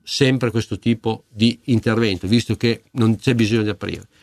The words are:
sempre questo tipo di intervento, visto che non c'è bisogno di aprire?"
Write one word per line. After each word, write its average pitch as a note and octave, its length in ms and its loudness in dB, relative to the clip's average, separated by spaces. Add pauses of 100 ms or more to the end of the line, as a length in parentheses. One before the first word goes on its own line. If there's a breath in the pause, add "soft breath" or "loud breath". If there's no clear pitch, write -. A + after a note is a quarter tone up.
sempre C3 480 0
questo G#2+ 260 -4
tipo A2+ 520 -2
di A#2 360 0
intervento, A2 640 0
visto A2+ 300 0
che A#2 260 -2 (100)
non A2+ 220 2
c'è B2 180 0
bisogno A2+ 300 2
di G#2 60 -4
aprire?" F#2+ 380 -8 (160 soft breath)